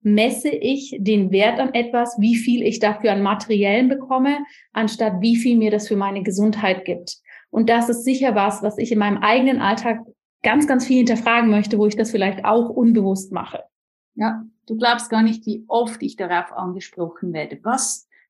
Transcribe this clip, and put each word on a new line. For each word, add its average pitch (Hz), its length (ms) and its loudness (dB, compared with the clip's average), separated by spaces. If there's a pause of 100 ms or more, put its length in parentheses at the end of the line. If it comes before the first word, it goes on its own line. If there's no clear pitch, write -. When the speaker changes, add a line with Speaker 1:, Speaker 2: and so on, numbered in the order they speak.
Speaker 1:
messe 214 460 2
ich 277 500 -4
den 196 320 2
Wert 208 300 2
an 254 140 -2
etwas, 240 440 -2
wie 226 160 4
viel 240 300 0
ich - 160 -2
dafür 208 320 0
an 196 100 0
Materiellen 202 680 2
bekomme, 277 500 -2 (340)
anstatt 214 480 -2
wie 233 160 2
viel 233 200 2
mir 214 140 2
das 214 160 0
für 220 100 -2
meine 196 280 -4
Gesundheit 196 600 0
gibt. 175 340 -10 (320)
Und 226 180 0
das 233 200 2
ist 233 140 -2
sicher 262 320 0
was, 202 300 0
was 208 140 -4
ich - 120 -4
in 220 80 0
meinem 208 200 0
eigenen 254 420 2
Alltag 226 400 -2 (420)
ganz, 277 240 2
ganz 254 200 2
viel 254 120 2
hinterfragen 233 520 2
möchte, 208 280 2
wo 208 80 4
ich 208 80 0
das 220 160 -2
vielleicht 196 340 -2
auch 233 240 2
unbewusst 214 640 2
mache. - 320 -8 (540)
Speaker 2:
Ja, 226 260 -4 (240)
du 226 100 -6
glaubst 240 320 0
gar 220 140 2
nicht, 226 240 0
wie - 220 -6
oft 226 340 -2
ich - 140 -6
darauf 175 360 -4
angesprochen 180 800 -8
werde. 151 300 -8
Was? - 460 -4 (200)